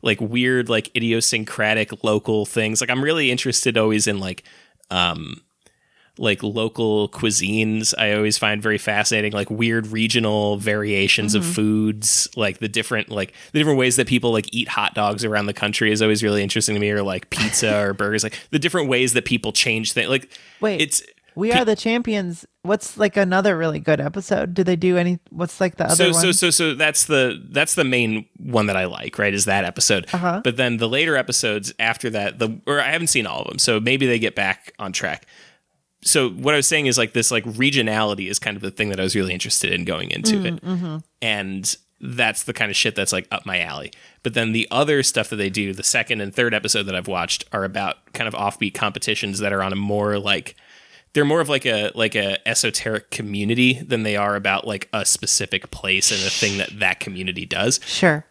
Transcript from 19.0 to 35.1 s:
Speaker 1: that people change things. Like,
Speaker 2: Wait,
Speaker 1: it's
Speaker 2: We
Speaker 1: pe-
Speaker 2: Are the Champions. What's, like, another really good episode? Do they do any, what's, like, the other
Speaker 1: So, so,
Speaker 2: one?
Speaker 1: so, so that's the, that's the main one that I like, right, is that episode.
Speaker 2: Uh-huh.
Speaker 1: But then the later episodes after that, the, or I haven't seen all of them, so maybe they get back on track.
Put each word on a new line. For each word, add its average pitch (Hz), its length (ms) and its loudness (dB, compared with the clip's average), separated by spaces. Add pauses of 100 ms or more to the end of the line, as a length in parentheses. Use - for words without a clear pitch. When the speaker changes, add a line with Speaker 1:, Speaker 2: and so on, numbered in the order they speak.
Speaker 1:
that 120 140 0
people 110 260 0
change 113 400 0
things. 104 160 0
Like, 131 200 0 (320)
Speaker 2:
Wait, 202 200 0
Speaker 1:
it's - 240 0 (320)
Speaker 2:
We 214 160 0
Speaker 1:
pe- 254 80 4
Speaker 2:
Are 247 40 2
the 214 120 2
Champions. 214 680 -2 (180)
What's, - 360 -2
like, 208 180 2
another 190 400 2
really 160 220 -2
good 147 220 2
episode? 185 540 -2
Do 185 100 2
they 180 100 2
do 180 220 2
any, 175 240 2 (100)
what's, 165 300 -6
like, 180 160 0
the 175 80 -2
other - 100 0
Speaker 1:
So, 180 160 6
so, 165 160 4
Speaker 2:
one? 180 80 2
Speaker 1:
so, 175 160 4
so 156 240 2
that's 151 300 2
the, 131 360 2 (100)
that's 147 260 2
the 160 80 2
main 117 420 0 (120)
one 117 280 2
that 98 100 2
I 92 100 0
like, - 340 -8
right, 101 120 2
is 98 120 2
that 98 200 2
episode. - 480 2
Speaker 2:
Uh-huh. 180 300 -2
Speaker 1:
But 120 140 0
then 120 220 0
the 113 100 0
later 147 280 2
episodes 107 640 0
after 117 320 0
that, 104 300 -2
the, 113 260 -2
or 143 140 0
I 131 100 0
haven't 165 160 -2
seen 127 180 2
all 64 180 -6
of - 40 -8
them, - 140 -6
so 113 180 2
maybe 131 260 2
they 120 140 4
get 110 160 0
back 95 460 -4
on 98 100 -8
track. 82 340 -6 (800)